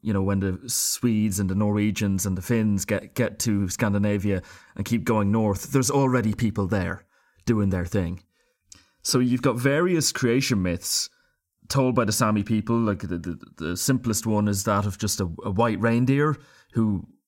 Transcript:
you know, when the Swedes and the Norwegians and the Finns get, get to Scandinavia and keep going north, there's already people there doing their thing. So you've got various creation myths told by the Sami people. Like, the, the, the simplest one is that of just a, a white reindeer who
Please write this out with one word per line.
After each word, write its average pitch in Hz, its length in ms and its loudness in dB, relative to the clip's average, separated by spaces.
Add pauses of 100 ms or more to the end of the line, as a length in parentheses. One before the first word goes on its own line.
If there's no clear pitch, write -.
you 107 100 -2
know, 98 100 2
when 98 180 0
the 95 260 -2
Swedes 107 720 0
and 95 80 0
the 92 60 -2
Norwegians 104 720 0
and 92 100 -2
the 92 60 -6
Finns 107 420 0
get, - 300 -4
get - 260 -2
to 101 300 0
Scandinavia 101 720 0 (340)
and 101 80 -4
keep 113 200 -2
going 107 280 2
north, 107 400 0
there's 135 180 2
already 127 440 2
people 101 320 0
there 90 400 -2 (400)
doing 104 240 2
their 90 160 -2
thing. 92 360 -4 (800)
So - 180 0
you've 127 220 0
got 120 140 2
various 151 560 0
creation 123 480 0
myths - 480 -2 (600)
told 127 260 2
by 120 100 4
the 104 80 0
Sami 107 300 2
people. 110 360 0
Like, 107 220 0
the, 87 180 -6
the, 85 200 -8 (180)
the 82 200 -6
simplest 123 500 0
one 104 220 2
is 98 160 -2
that 101 200 2
of 101 140 -4
just - 200 -4
a, 98 60 0 (200)
a 101 60 -4
white 107 300 0
reindeer 135 560 2 (380)
who 107 340 0 (200)